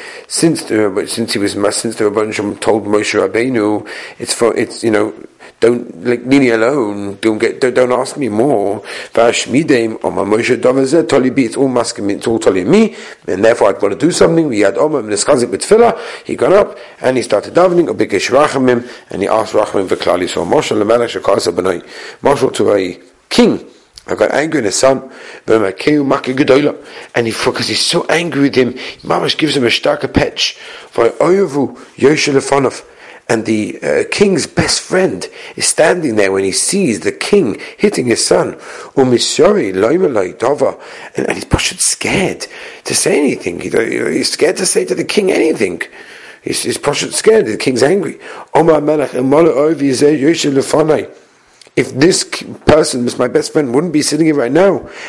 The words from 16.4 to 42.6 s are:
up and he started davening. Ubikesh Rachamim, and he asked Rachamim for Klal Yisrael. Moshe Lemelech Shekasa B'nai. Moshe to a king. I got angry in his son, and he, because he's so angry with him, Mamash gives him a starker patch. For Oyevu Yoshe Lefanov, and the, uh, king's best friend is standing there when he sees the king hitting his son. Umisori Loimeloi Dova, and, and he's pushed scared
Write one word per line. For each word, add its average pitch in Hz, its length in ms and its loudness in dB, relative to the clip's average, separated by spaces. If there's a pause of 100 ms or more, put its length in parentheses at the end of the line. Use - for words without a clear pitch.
up 202 260 2 (220)
and 127 160 0
he 120 80 -2
started 101 300 -2
davening. 175 340 4
Ubikesh 101 420 -2
Rachamim, 127 580 2 (220)
and 90 120 -6
he - 40 0
asked 107 260 0
Rachamim 101 360 0
for 85 80 -2
Klal 87 240 0
Yisrael. 85 260 -4
Moshe 123 240 0 (100)
Lemelech 110 400 0
Shekasa 101 320 0
B'nai. 90 300 -2 (400)
Moshe 139 320 2
to 104 180 2
a 95 280 0 (280)
king. 202 360 2 (420)
I - 80 -6
got 98 160 0
angry 156 300 -2
in 117 40 0
his 95 140 -2
son, 131 320 2 (380)
and 107 180 2 (1600)
he, 110 60 -2
because 113 340 -4
he's 110 180 -2
so - 220 -2
angry 156 360 0
with 135 120 2
him, 123 200 2 (280)
Mamash 170 340 -2
gives 147 200 0
him 131 80 0
a 117 40 4
starker 143 440 -2
patch. - 420 -2
For - 540 -2
Oyevu 147 680 0 (200)
Yoshe 147 360 4
Lefanov, 135 520 0 (460)
and 113 140 -2
the, 107 380 -2
uh, 73 280 0
king's 185 360 2
best - 340 -2
friend 185 480 -2 (260)
is - 140 -4
standing 160 480 0
there 98 160 2
when 98 120 0
he 95 80 0
sees 135 480 0
the 101 120 -4
king 160 480 2 (160)
hitting 208 300 0
his 113 200 0
son. 160 280 2 (400)
Umisori 135 800 2
Loimeloi 110 640 0
Dova, 123 420 0 (340)
and, - 120 -4
and - 80 -4
he's - 100 -8
pushed - 340 -4
scared - 680 -2 (380)